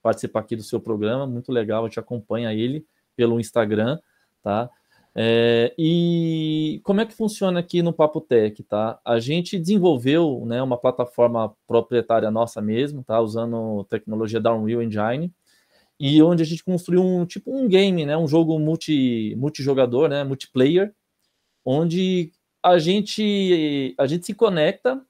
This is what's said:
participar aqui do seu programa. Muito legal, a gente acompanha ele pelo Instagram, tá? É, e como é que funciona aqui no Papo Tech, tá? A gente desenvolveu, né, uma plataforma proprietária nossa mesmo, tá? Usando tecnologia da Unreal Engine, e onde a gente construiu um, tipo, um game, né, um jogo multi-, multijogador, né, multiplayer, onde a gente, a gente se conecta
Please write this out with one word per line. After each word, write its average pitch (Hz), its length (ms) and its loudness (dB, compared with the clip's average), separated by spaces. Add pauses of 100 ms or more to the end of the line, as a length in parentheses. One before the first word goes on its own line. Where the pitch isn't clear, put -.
participar 113 380 -4
aqui 107 160 -8
do 110 80 -12
seu 113 160 -6
programa. 113 480 -4
Muito 123 240 -10
legal, 110 320 -2
a 113 60 -6
gente 110 100 -8
acompanha 113 540 -6
ele 123 320 -4 (320)
pelo 117 200 2
Instagram, 113 640 0 (420)
tá? 107 280 -4 (440)
É, 117 640 2
e 160 1080 0
como 202 160 0
é 226 40 -2
que 220 80 -20
funciona 196 460 -2
aqui 175 220 -2
no 170 100 0
Papo 156 300 0
Tech, 107 420 0
tá? 110 400 -4
A 117 160 0
gente 170 400 -4
desenvolveu, 160 840 2
né, 117 180 -2
uma 127 140 -2
plataforma 117 760 0 (140)
proprietária 113 640 2
nossa 113 300 -2
mesmo, 127 420 -2
tá? 113 160 0
Usando 113 720 -4
tecnologia 107 500 -4
da 113 140 2
Unreal 110 280 -2
Engine, 117 520 -4 (680)
e 147 240 6
onde 170 200 4
a - 20 2
gente 160 180 -8
construiu 180 400 0
um, 180 220 0
tipo, - 280 -10
um 262 140 0
game, 190 380 4
né, 143 100 -2
um 165 120 0
jogo 160 300 2
multi-, 131 800 0
multijogador, 135 720 0
né, 143 160 -2
multiplayer, 139 680 0 (720)
onde 170 680 0 (320)
a 175 160 6
gente, 180 1160 0
a 139 100 2
gente 175 180 -4
se 214 80 -8
conecta 202 760 0